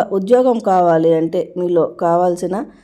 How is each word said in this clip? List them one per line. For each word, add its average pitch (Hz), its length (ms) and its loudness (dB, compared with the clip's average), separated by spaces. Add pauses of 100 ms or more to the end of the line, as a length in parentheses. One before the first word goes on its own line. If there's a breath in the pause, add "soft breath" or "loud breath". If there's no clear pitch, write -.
(120)
ఉద్యోగం 233 460 2
కావాలి 170 560 2
అంటే 165 420 -4
మీలో 175 280 0
కావాల్సిన, 180 800 -2 (200 loud breath)